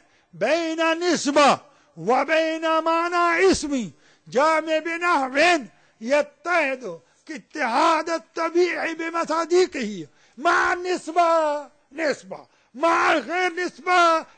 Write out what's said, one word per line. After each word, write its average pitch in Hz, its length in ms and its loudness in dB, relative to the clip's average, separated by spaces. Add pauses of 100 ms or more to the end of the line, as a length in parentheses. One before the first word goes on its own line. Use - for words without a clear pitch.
(340)
بين 320 640 0
نسبة 285 600 2 (380)
وبين 320 840 0
معنى 339 680 2
اسمي، 269 400 -2 (360)
جامع 311 520 0
بنحو 330 840 0 (380)
يتحد 262 1000 -2 (260)
كاتحاد 311 840 -2
الطبيعي 330 840 -2
بمصادقه 320 1120 -2 (300)
مع 349 360 0
النسبة 359 480 -2 (720)
نسبة، 190 540 -6 (280)
مع 339 400 2
غير 339 400 -2
نسبة 339 720 0 (120)